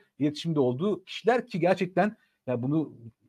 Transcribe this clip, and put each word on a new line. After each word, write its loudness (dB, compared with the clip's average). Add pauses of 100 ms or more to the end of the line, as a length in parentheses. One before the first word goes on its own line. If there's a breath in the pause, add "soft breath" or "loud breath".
(180 soft breath)
iletişimde -2
olduğu 0
kişiler 0
ki -6
gerçekten 2 (300)
ya -2
bunu -2 (340)